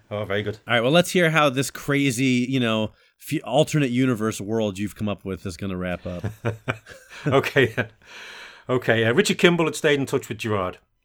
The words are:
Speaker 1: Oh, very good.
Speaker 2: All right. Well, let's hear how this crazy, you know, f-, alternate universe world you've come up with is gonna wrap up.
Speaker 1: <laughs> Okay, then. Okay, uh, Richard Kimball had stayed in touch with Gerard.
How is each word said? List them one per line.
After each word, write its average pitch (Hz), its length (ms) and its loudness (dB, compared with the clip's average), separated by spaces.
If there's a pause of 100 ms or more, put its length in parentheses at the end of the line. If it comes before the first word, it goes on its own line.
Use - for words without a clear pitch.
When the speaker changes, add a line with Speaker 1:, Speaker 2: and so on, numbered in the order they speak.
Speaker 1:
Oh, 104 140 -4
very 101 200 -2
good. 101 140 -4 (100)
Speaker 2:
All 113 60 0
right. 117 80 4
Well, 127 120 2
let's 175 180 -8
hear 175 200 2
how 151 180 2
this 131 220 -2
crazy, 131 760 0
you 131 140 0
know, 110 300 0 (280)
f-, - 240 -6
alternate 135 460 2
universe 120 500 0
world 104 400 -2
you've 104 160 -4
come 107 140 -4
up - 160 -6
with 95 200 -8
is 95 120 -8
gonna 98 200 -6
wrap 90 300 -6
up. 87 160 -8 (200)
Speaker 1:
<laughs> 110 120 -2 (720)
Okay, 139 400 4
then. 113 220 -4 (800)
Okay, 123 360 2
uh, 117 80 4
Richard 180 240 4
Kimball 170 280 6
had 151 100 -2
stayed 147 240 2
in 135 60 0
touch - 240 -2
with 110 80 -6
Gerard. 101 400 -2 (260)